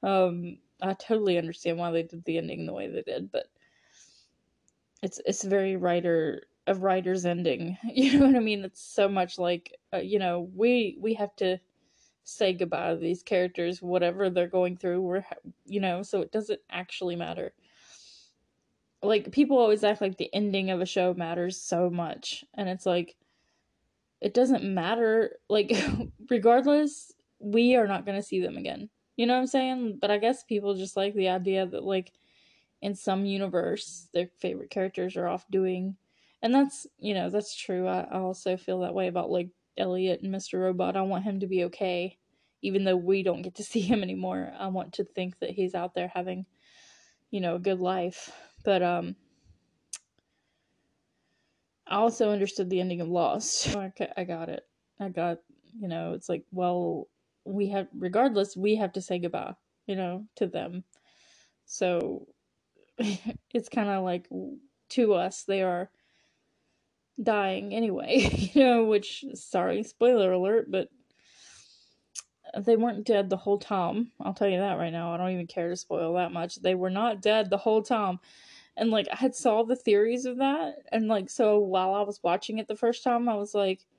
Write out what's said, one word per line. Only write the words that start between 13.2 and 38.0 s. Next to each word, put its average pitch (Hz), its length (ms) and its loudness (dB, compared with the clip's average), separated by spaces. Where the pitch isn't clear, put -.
characters, 180 600 -2
whatever 180 480 0
they're 175 180 0
going 180 280 0
through, 180 260 -2
we're 185 200 -2
ha-, - 140 -12
you 196 140 -4
know, 185 220 -2
so 202 200 -2
it 165 100 -6
doesn't 214 280 -2
actually 180 460 -6
matter. 170 360 -6
Like, 208 300 2
people 285 260 4
always 214 240 6
act 208 200 4
like 190 160 -2
the - 160 -6
ending 196 360 0
of 185 120 0
a 185 40 -2
show 180 280 2
matters 175 440 -4
so 180 300 0
much, - 560 -6
and 202 140 -4
it's 185 160 -6
like, 175 320 0
it 208 140 -2
doesn't 254 280 4
matter, 220 760 0
like, 208 240 2
<laughs> - 300 -8
regardless, 262 840 4
we 233 380 4
are 226 100 6
not 190 180 -2
gonna 196 180 -4
see 196 180 -4
them 180 180 -4
again. - 320 -8
You 233 100 0
know 247 80 4
what 254 60 2
I'm 262 60 0
saying? 254 540 -2
But 202 100 0
I 208 80 4
guess 233 260 0
people 202 300 -2
just 190 220 -6
like 202 180 0
the 190 160 2
idea 190 360 0
that, 185 160 -6
like, 190 300 -2
in 202 120 -4
some 196 320 -2
universe, 196 840 -4
their 175 160 -2
favorite 185 320 -8
characters 185 460 -4
are 175 120 -2
off 175 220 -6
doing, 190 460 0
and 233 120 2
that's, 277 320 2
you 208 160 -4
know, 175 160 -2
that's 208 260 -4
true. 185 320 -2
I, 185 140 0